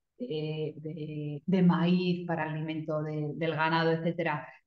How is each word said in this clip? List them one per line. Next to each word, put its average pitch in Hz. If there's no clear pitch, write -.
eh, 156
de, 151
de 185
maíz 175
para 165
alimento 156
de, 151
del 160
ganado, 165
etcétera, 165